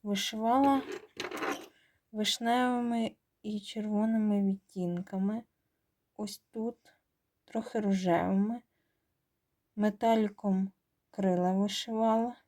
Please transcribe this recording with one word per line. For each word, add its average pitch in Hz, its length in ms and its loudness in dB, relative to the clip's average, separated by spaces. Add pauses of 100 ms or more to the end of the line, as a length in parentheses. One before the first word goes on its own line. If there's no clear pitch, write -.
Вишивала 233 800 2 (1300)
вишневими 233 1040 0 (260)
і 214 180 -6
червоними 214 800 0
відтінками. 196 1000 -2 (720)
Ось 208 220 -8
тут - 580 -10 (480)
трохи - 360 -6
рожевими. 196 840 2 (1120)
Металіком 208 960 0 (380)
крила 185 420 2
вишивала. 220 840 0 (120)